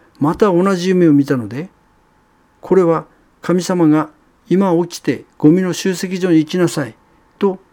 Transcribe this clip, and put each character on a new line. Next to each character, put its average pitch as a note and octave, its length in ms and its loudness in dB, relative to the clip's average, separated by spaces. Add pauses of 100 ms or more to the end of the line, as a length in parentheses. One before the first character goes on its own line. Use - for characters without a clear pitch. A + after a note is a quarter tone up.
(200)
ま D#3 160 0
た G#3 160 2
同 F#3 240 2
じ F3 140 -2
夢 F3+ 180 4
を D3+ 40 4
見 C#3+ 120 4
た C#3 120 -2
の A2 120 -8
で、 C#3 220 -10 (920)
こ - 140 -2
れ F#3+ 80 4
は E3 240 0 (340)
神 F3+ 220 -2
様 F3 260 0
が D3+ 220 2 (380)
「今 F#3 280 2 (100)
起 - 120 -14
き - 20 -20
て - 240 -6 (140)
ゴ D3+ 120 4
ミ F#3 120 2
の F3+ 100 -4
集 F#3+ 220 -4
積 F#3 240 -8
所 F3+ 120 -2
に D#3+ 80 4
行 D3+ 120 -2
き F3+ 80 -4
な F3 100 2
さ D3 180 -6
い」 A2 80 -16 (460)
と F#3+ 180 -2 (140)